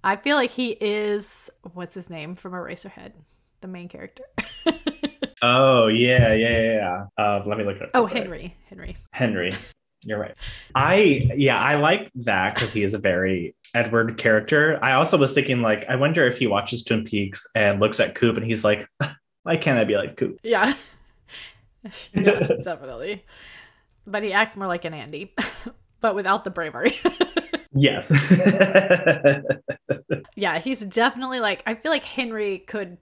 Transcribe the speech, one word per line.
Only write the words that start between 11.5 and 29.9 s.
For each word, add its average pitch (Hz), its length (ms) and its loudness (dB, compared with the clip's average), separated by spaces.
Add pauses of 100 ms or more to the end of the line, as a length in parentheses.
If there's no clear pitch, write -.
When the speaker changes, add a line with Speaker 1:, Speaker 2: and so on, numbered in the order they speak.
Speaker 2:
I 139 160 4
like 160 400 2
that 104 400 0
'cause 117 160 -4
he 107 100 -2
is 101 120 0
a 107 40 -4
very 95 560 0 (200)
Edward 117 440 0
character. 147 640 2
I 131 120 2
also 160 220 4
was 135 180 4
thinking, 127 280 0
like, 107 260 0
I 131 80 -2
wonder 160 300 2
if 175 120 0
he 127 100 0
watches 101 360 -2
Twin 110 200 -2
Peaks 101 500 -6
and 101 260 2
looks 107 200 2
at - 160 2
Coop 117 200 2
and 110 100 -4
he's 113 180 -2
like, 107 240 0 (260)
<laughs> - 300 -20
"Why 170 120 0
can't 147 220 0
I 113 60 4
be 104 120 0
like - 200 -4
Coop?" - 260 -6
Speaker 1:
Yeah. 226 320 0 (640)
<laughs> - 760 -20
Yeah, 196 260 4
Speaker 2:
<laughs> 156 240 0
Speaker 1:
definitely. 151 600 -10 (840)
But 208 180 -6
he 202 80 -4
acts 214 240 0
more 196 120 -6
like 175 160 -4
an 160 100 -8
Andy, 151 380 -14 (340)
<laughs> - 340 -20
but 220 160 0
without 196 260 0
the 196 80 -6
bravery. 170 540 -2
<laughs> - 60 4 (640)
Speaker 2:
Yes. 139 380 4 (180)
<laughs> 185 1000 4 (1000)